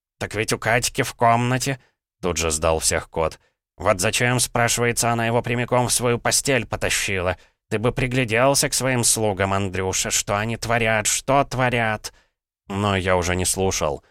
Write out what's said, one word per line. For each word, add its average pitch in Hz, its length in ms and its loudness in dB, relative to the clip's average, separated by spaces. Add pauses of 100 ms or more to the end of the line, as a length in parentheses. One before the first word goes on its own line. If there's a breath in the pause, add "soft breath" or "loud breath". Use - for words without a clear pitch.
(200)
«Так 101 160 -8
ведь 110 180 -2
у 107 60 -4
Катьки 120 420 -2
в - 120 -4
комнате», 123 680 2 (420 soft breath)
тут 87 160 -2
же 82 140 0
сдал 80 280 2
всех 82 300 -2
кот. 80 300 -2 (380)
«Вот 98 220 2
зачем, 123 400 0
спрашивается, 120 720 0
она 117 160 0
его 117 140 0
прямиком 120 460 0
в 104 60 -2
свою 120 240 0
постель 120 480 0
потащила? 92 720 -2 (320 soft breath)
Ты 107 100 -2
бы 117 120 0
пригляделся 127 800 0
к - 40 -10
своим 123 300 0
слугам, 98 500 0
Андрюша, 95 580 -2
что - 260 -2
они 110 200 -2
творят, 113 500 0
что 139 360 2
творят?» 120 680 -2 (540 soft breath)
Но 101 280 0
я 92 220 2
уже 87 180 0
не 92 100 0
слушал. 90 640 0